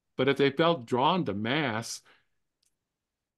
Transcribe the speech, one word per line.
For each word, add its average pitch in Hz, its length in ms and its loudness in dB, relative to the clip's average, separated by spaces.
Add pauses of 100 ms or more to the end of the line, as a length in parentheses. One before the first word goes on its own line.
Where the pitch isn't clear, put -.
(180)
But 131 120 2
if 135 80 0
they 139 120 4
felt 165 360 0
drawn 147 400 0
to 101 80 -4
Mass, 113 680 -4 (1400)